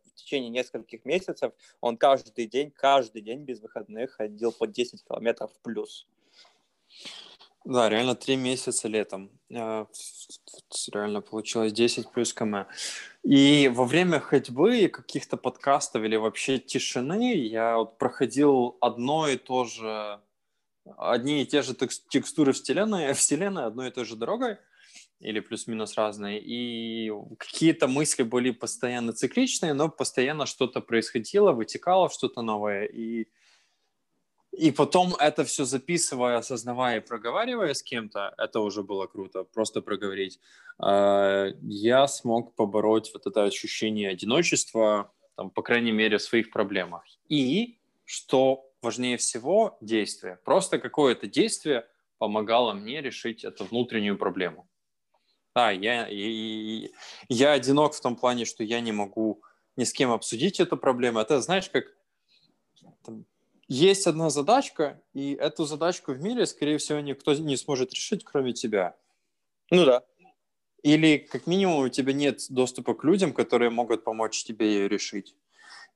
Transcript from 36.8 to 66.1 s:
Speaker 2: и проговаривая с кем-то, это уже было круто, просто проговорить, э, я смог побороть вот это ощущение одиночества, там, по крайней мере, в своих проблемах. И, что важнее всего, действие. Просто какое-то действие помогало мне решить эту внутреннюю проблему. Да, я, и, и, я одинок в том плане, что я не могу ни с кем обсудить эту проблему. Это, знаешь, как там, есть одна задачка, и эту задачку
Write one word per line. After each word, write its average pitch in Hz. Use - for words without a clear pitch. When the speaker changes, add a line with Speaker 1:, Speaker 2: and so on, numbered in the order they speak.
Speaker 2:
и -
проговаривая 160
с -
кем-то, 107
это 113
уже 101
было 95
круто, 95
просто 107
проговорить, 98
э, 98
я 117
смог 120
побороть 107
вот -
это 101
ощущение 107
одиночества, 107
там, 95
по -
крайней 120
мере, 107
в -
своих 113
проблемах. 98
И, 151
что -
важнее 120
всего, 175
действие. 98
Просто 156
какое-то 123
действие 151
помогало 110
мне 113
решить 117
эту 110
внутреннюю 107
проблему. 92
Да, 117
я, 110
и, 104
и, -
я 135
одинок 143
в -
том 123
плане, 123
что -
я 117
не 117
могу 104
ни 123
с -
кем 131
обсудить 120
эту 170
проблему. 123
Это, 135
знаешь, 180
как -
там, 113
есть 180
одна 160
задачка, 147
и 139
эту 147
задачку 156